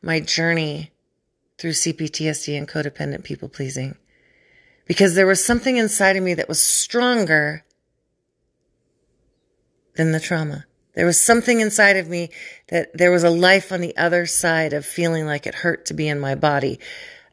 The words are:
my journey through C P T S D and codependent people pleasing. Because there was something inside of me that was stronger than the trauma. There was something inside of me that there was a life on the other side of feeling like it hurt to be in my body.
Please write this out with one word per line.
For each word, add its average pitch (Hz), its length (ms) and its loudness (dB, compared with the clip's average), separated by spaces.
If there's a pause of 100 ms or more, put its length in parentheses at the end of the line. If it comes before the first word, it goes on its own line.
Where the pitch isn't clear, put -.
my 160 160 -4
journey 156 720 -2 (680)
through 165 160 -6
C 165 180 0
P 156 160 -6
T 156 180 -6
S 151 200 -4
D 147 100 -4
and 147 100 -8
codependent 147 560 -6
people - 260 -12
pleasing. 135 480 -10 (920)
Because 185 280 4
there 190 120 6
was 190 180 4
something 240 320 2
inside 202 400 2
of 185 80 -2
me 180 100 0
that - 140 -4
was 160 120 -2
stronger 165 1040 0 (2250)
than 160 160 0
the 156 80 -2
trauma. 156 460 -6 (300)
There 170 120 2
was 175 140 4
something 233 400 4
inside 208 360 4
of 170 120 -4
me 170 220 -6 (380)
that - 280 -4
there 175 140 6
was 175 140 4
a 170 60 6
life 185 420 4
on 180 80 -4
the 170 160 -6
other 170 300 0
side 160 460 0
of 147 140 -6
feeling 165 400 -2
like 147 200 -6
it - 80 -8
hurt - 320 -4
to 156 80 -8
be 151 140 -2
in 147 120 -4
my 135 140 -4
body. 139 440 0 (540)